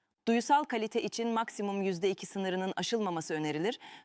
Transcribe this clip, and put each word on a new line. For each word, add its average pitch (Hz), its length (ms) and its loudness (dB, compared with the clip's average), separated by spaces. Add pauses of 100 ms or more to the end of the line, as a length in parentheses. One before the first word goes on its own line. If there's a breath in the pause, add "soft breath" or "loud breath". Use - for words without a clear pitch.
(280)
Duyusal 262 360 4
kalite 220 380 -2
için 233 260 -2
maksimum 214 540 -2
yüzde 190 280 0
iki 190 160 -4
sınırının 190 500 -2
aşılmaması 175 580 -2
önerilir. 156 440 -2 (260 loud breath)